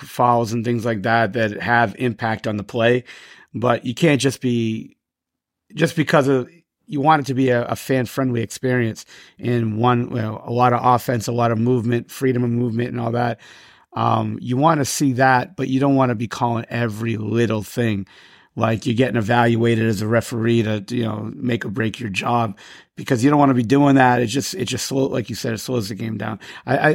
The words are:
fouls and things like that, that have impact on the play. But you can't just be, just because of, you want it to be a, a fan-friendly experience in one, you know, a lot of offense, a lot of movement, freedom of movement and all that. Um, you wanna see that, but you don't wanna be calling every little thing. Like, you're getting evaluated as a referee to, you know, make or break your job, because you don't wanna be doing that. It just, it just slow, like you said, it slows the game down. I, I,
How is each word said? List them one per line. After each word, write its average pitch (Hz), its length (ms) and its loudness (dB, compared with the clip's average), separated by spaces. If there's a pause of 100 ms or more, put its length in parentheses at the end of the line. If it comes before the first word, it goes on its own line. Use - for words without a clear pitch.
fouls 120 500 0
and 117 120 -2
things 120 200 -2
like 110 200 -4
that, 113 280 2
that 110 300 -2
have 117 360 2
impact 113 480 -4
on 107 100 -2
the 101 80 -6
play. 120 400 2 (500)
But 120 320 0
you 123 80 -4
can't 147 260 4
just 131 220 -2
be, 117 540 -2 (800)
just 160 220 0
because 147 320 2
of, 131 220 0 (360)
you 151 140 -6
want 156 220 4
it 123 40 -10
to 135 80 -2
be 131 140 2
a, 120 160 2
a - 120 -6
fan-friendly 127 680 -2
experience 120 640 -2 (320)
in 117 400 -2
one, 120 320 2
you 127 60 -6
know, 110 280 -6
a 127 80 -8
lot 123 220 4
of 117 80 0
offense, 123 460 0
a 123 40 -4
lot 117 180 2
of 113 80 0
movement, 120 520 0
freedom 123 340 0
of 120 60 0
movement 120 400 -2
and 123 100 -6
all 117 120 -4
that. 120 280 -2 (540)
Um, 110 480 0
you 123 160 -2
wanna 151 260 2
see 135 300 0
that, 131 420 2
but 131 120 -4
you 131 120 0
don't 139 140 4
wanna 131 200 4
be 113 140 -4
calling 117 400 -2
every 113 480 -2
little 107 460 0
thing. 104 440 -2 (480)
Like, 113 320 -2
you're 123 80 0
getting 123 220 0
evaluated 117 680 2
as 107 160 0
a 107 40 -2
referee 117 580 0
to, 107 260 -4
you 120 140 -4
know, 107 300 -6
make 117 300 -4
or 123 60 -8
break 110 280 -4
your 117 120 -8
job, 113 480 -2 (380)
because 120 280 0
you 143 60 6
don't 147 80 4
wanna 139 160 4
be 123 80 2
doing 139 320 4
that. 123 260 6
It 120 60 0
just, 123 280 -4
it 127 120 -6
just 123 180 -6
slow, 135 220 -2
like 127 240 -4
you 110 60 -10
said, 117 180 -6
it 107 40 -6
slows 117 300 -4
the 113 60 -8
game 110 240 -6
down. 110 200 -6 (280)
I, 135 100 0
I, 151 180 2